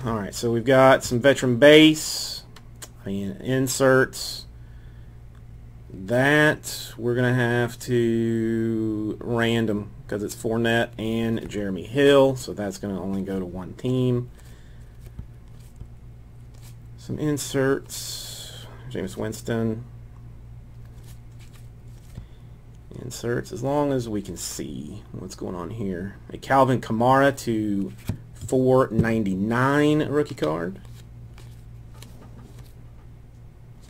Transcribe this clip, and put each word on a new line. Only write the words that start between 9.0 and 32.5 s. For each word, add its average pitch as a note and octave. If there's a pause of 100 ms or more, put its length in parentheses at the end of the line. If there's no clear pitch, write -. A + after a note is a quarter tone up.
random A2+ (180)
'cause G#2
it's -
Fournette A#2
and A2+
Jeremy F#2+
Hill, C3+
so -
that's G2+
gonna G2
only G2
go F#2+
to F#2
one F2+
team. B2+ (2750)
Some -
inserts, - (580)
Jameis F#2
Winston. A2+ (3250)
Inserts, B2
as A#2
long C#3+
as B2
we G#2
can F2
see C#2+ (100)
what's -
going G2
on F2
here. G2 (160)
A -
Calvin C3
Kamara C3
to G#2+ (400)
four C3
ninety-nine A2+
rookie D3
card. E3+ (3000)